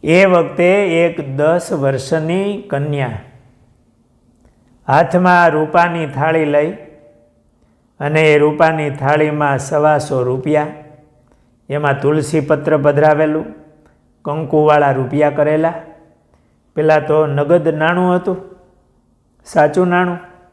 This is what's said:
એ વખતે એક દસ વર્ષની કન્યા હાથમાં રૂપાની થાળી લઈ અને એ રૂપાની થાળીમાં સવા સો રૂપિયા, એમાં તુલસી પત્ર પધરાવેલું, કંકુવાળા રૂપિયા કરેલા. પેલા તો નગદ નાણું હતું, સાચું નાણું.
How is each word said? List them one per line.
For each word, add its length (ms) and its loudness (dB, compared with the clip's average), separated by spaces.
એ 220 4
વખતે 800 2
એક 320 -4
દસ 360 0
વર્ષની 880 -2
કન્યા 480 -4
હાથમાં 640 2
રૂપાની 560 0
થાળી 380 -2
લઈ 280 0
અને 220 0
એ 160 4
રૂપાની 520 2
થાળીમાં 680 0
સવા 400 0
સો 240 -4
રૂપિયા, 440 -2
એમાં 320 -2
તુલસી 400 0
પત્ર 360 0
પધરાવેલું, 680 2
કંકુવાળા 680 2
રૂપિયા 400 0
કરેલા. 420 0
પેલા 220 2
તો 280 0
નગદ 420 0
નાણું 480 0
હતું, 200 -4
સાચું 440 0
નાણું. 300 0